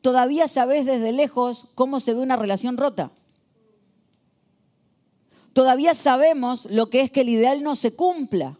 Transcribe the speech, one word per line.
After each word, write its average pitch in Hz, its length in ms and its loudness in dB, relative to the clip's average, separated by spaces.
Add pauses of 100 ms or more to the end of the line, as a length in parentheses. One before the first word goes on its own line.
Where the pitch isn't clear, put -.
todavía 262 440 2
sabés 269 400 0
desde 233 240 -2
lejos 247 640 -2
cómo 269 240 -2
se 233 160 -2
ve 240 60 -4
una 262 160 -2
relación 220 400 -4
rota. 247 340 -4 (2500)
Todavía 262 420 4
sabemos 262 760 0
lo 220 200 0
que 254 100 2
es 269 100 -2
que 269 120 0
el 247 60 0
ideal 254 360 2
no 294 100 -2
se 233 180 -4
cumpla. 247 680 -4